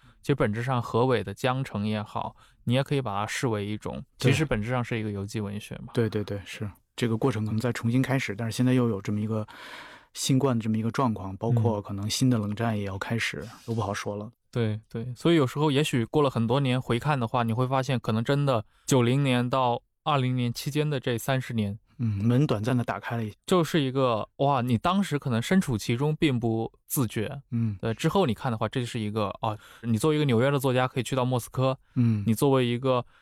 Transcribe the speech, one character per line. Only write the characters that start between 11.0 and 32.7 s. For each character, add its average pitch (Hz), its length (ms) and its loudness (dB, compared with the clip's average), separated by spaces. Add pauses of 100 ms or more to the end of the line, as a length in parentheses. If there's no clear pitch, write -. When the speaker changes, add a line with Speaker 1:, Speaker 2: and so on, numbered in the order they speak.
Speaker 2:
况， 98 240 -8
包 117 140 -2
括 110 300 2
可 101 120 -10
能 98 160 -4
新 131 200 2
的 123 80 4
冷 104 160 -2
战 113 240 -2
也 101 80 -4
要 98 120 -6
开 117 200 -4
始， - 260 -4
Speaker 1:
嗯。 113 60 -12 (180)
Speaker 2:
都 117 80 -4
不 113 60 0
好 101 120 -2
说 104 220 -6
了。 104 140 -10 (220)
Speaker 1:
对， 110 380 -2
对， 120 260 -8
所 165 160 0
以 170 40 4
有 147 100 4
时 135 140 -4
候 151 100 2
也 139 140 2
许 127 200 0
过 147 200 2
了 135 60 2
很 117 180 0
多 127 120 2
年 127 220 0
回 120 180 0
看 147 180 0
的 120 100 -2
话， 123 160 0
你 113 100 0
会 127 140 0
发 131 160 0
现 127 160 -2
可 - 120 -2
能 113 120 0
真 143 240 2
的 120 180 0 (220)
九 127 160 4
零 131 200 2
年 123 240 2
到 123 340 0 (220)
二 151 140 2
零 127 180 0
年 120 160 0
期 - 200 -6
间 147 180 0
的 139 100 -2
这 123 180 -2
三 131 220 0
十 123 140 -8
年， 107 240 -2 (220)
Speaker 2:
嗯， 107 260 -2
门 123 220 4
短 110 140 0
暂 123 140 0
地 117 80 0
打 101 160 -4
开 - 160 -6
了 117 80 -2
一 107 60 -6
下。 - 60 -12 (100)
Speaker 1:
就 180 180 4
是 160 160 0
一 131 120 0
个， 123 360 0 (100)
哇， 139 260 2
你 123 120 2
当 190 280 2
时 147 160 -2
可 143 100 -4
能 113 100 2
身 185 220 4
处 127 160 0
其 117 180 0
中 147 200 0
并 139 240 2
不 113 300 0 (180)
自 127 200 0
觉。 113 340 -6 (100)
Speaker 2:
嗯。 113 300 -2
Speaker 1:
呃， 117 120 -2
之 160 160 -2
后 - 160 4
你 120 80 0
看 120 180 -4
的 113 60 -2
话， 110 100 -2
这 127 160 -4
是 120 160 -6
一 104 120 -2
个， 104 160 0 (140)
哦， 110 140 -2 (280)
你 113 160 2
作 156 100 4
为 151 60 4
一 151 40 2
个 147 60 2
纽 117 160 4
约 135 80 4
的 143 80 2
作 131 160 2
家 127 140 2
可 - 120 -4
以 120 40 -2
去 139 120 -4
到 131 80 2
莫 127 160 0
斯 - 120 -8
科， 131 260 0 (160)
Speaker 2:
嗯。 113 320 2
Speaker 1:
你 113 80 4
作 143 160 4
为 131 160 4
一 120 120 0